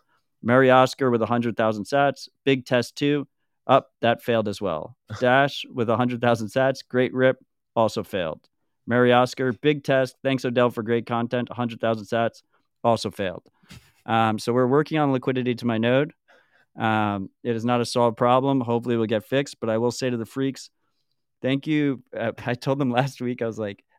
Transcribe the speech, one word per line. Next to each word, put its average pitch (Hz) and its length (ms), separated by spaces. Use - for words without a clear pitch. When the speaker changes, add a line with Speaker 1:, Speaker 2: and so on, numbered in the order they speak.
Speaker 1:
Mary 127 280
Oscar 127 400
with 117 120
a 110 40
hundred 117 300
thousand 110 280
sats. 143 440
Big 135 220
Test 123 300
two. 143 300
Up, 131 240
that 117 220
failed 113 260
as 101 120
well. 85 360
Speaker 2:
<laughs> 110 120
Speaker 1:
Dash 131 520
with 120 180
a 110 60
hundred 123 240
thousand 117 280
sats. 131 300
Great 127 260
rip. 127 240
Also 110 260
failed. 85 380
Mary 123 260
Oscar, 127 400
Big 147 320
Test. 131 380
Thanks, 135 220
Odell, 123 260
for 113 120
great 117 240
content. 117 440
A - 40
hundred 117 260
thousand 110 260
sats. 117 360
Also 113 280
failed. 90 340
Um, 113 320
so 117 140
we're 127 140
working 151 320
on 143 140
liquidity 127 440
to 120 100
my 117 120
node. 127 340
Um, 107 540
it 120 100
is 113 100
not 123 160
a 117 40
solved 120 320
problem. 131 440
Hopefully 120 360
it - 20
will 113 80
get 107 180
fixed, 139 360
but 113 100
I 110 80
will 120 140
say 131 180
to 123 60
the 113 100
freaks, 135 440
thank 139 280
you. 147 340
Uh, 110 240
<laughs> - 80
I 120 80
told 139 260
them 135 100
last 127 300
week, 123 200
I 117 60
was 110 140
like, 101 240